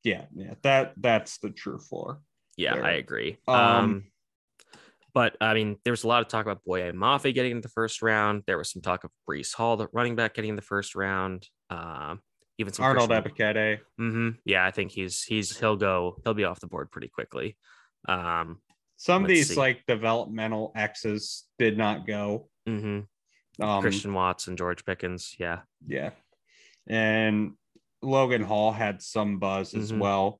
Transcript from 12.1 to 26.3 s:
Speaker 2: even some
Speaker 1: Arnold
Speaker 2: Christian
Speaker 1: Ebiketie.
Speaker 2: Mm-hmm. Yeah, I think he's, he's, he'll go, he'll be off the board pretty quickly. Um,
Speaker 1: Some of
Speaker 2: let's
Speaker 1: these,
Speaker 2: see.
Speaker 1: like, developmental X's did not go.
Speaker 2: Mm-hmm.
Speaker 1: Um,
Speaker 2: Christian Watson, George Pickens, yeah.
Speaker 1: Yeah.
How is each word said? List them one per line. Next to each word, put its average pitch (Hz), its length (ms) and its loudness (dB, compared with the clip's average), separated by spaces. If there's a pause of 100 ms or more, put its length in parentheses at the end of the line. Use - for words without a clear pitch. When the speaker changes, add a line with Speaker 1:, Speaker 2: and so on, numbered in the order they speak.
Speaker 2:
even 101 140 -6
some - 140 0
Speaker 1:
Arnold 123 240 6
Speaker 2:
Christian 107 260 2
Speaker 1:
Ebiketie. 107 420 2 (220)
Speaker 2:
Mm-hmm. 117 280 0 (180)
Yeah, 92 180 2
I 95 60 2
think 95 200 -4
he's, 92 320 -6
he's, 107 360 -2
he'll 107 180 2
go, 92 480 0
he'll 113 100 0
be 104 100 0
off 90 160 -4
the - 60 -14
board - 240 -10
pretty - 180 -12
quickly. 65 500 -8 (500)
Um, 85 540 -2 (340)
Speaker 1:
Some 190 280 2
of 185 40 0
Speaker 2:
let's 175 120 8
Speaker 1:
these, 147 100 2
Speaker 2:
see. - 60 -2
Speaker 1:
like, 131 300 0
developmental 113 880 -2
X's 107 720 -4 (140)
did 110 180 4
not 104 300 0
go. 104 420 -4 (180)
Speaker 2:
Mm-hmm. 104 960 -8
Speaker 1:
Um, 101 200 2
Speaker 2:
Christian 101 320 -2
Watson, 92 420 -2
George 90 300 -4
Pickens, 90 520 -8
yeah. 85 220 -4 (260)
Speaker 1:
Yeah. 69 240 -6 (760)